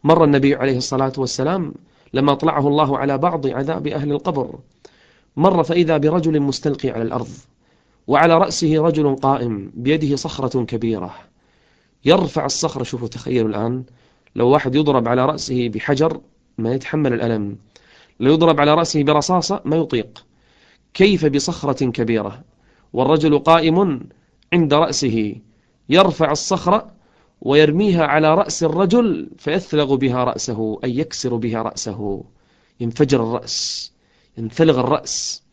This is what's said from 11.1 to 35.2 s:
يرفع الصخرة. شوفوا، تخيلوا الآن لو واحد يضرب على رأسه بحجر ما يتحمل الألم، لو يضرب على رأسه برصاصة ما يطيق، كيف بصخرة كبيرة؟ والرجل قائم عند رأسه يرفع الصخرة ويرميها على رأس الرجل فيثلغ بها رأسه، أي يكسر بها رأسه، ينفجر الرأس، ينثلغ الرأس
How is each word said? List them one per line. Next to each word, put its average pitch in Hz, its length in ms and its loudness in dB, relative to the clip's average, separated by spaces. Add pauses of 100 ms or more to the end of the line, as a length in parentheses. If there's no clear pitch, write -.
يرفع 156 400 2
الصخرة. 139 380 -4
شوفوا، 120 240 -8
تخيلوا 117 420 -2
الآن 117 340 -4 (520)
لو 120 120 2
واحد 135 280 2
يضرب 139 320 2
على 127 180 2
رأسه 123 440 -2
بحجر 143 500 -2 (380)
ما 117 160 -2
يتحمل 135 400 -2
الألم، 110 440 -2 (640)
لو 131 140 4
يضرب 160 280 4
على 151 120 4
رأسه 160 300 0
برصاصة 160 640 0
ما 156 100 -2
يطيق، 131 500 -4 (680)
كيف 190 320 4
بصخرة 139 600 -2
كبيرة؟ 113 560 -4 (520)
والرجل 147 460 2
قائم 160 600 2 (540)
عند 156 200 2
رأسه 117 640 0 (540)
يرفع 160 420 2
الصخرة 180 600 -2 (500)
ويرميها 156 640 4
على 156 300 2
رأس - 280 -2
الرجل 180 720 0
فيثلغ 147 580 -2
بها 127 280 0
رأسه، 110 600 -4
أي 127 140 -4
يكسر 131 380 -4
بها 113 260 -4
رأسه، 104 640 -8 (560)
ينفجر 123 440 0
الرأس، - 680 -8 (460)
ينثلغ 127 420 0
الرأس - 720 -6